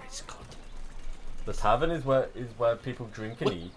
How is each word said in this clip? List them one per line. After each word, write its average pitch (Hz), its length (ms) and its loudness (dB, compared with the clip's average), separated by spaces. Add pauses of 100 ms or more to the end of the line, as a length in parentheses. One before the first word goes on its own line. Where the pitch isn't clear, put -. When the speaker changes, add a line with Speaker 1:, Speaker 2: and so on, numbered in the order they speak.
Speaker 1:
it's - 160 -10
called. - 220 -12 (1000)
Speaker 2:
The 107 80 -2
tavern 120 380 6
is 156 160 0
where, 135 280 6
is 120 220 -6
where 117 200 4
people 120 360 -6
drink 110 300 -8
and 110 80 4
Speaker 1:
What, 98 60 2
Speaker 2:
eat, 87 200 -8